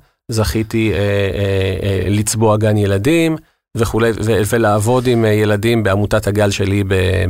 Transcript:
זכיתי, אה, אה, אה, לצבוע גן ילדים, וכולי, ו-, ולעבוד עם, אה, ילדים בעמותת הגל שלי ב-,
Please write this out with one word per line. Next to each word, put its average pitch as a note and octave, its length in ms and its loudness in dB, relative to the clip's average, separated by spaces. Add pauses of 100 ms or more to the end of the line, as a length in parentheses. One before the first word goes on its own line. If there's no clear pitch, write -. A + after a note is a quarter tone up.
(320)
זכיתי, A2 600 -2
אה, D#2 40 -2
אה, - 20 -2 (840)
אה, G2 260 -2
לצבוע G#2+ 480 0
גן G#2+ 200 2
ילדים, C3+ 580 0 (420)
וכולי, A2+ 340 0 (120)
ו-, A2 260 2
ולעבוד A2+ 580 0
עם, A#2 180 2
אה, A2 40 2
ילדים G#2+ 540 2
בעמותת G2+ 440 0
הגל G2+ 240 2
שלי G2 320 0
ב-, F#2 460 0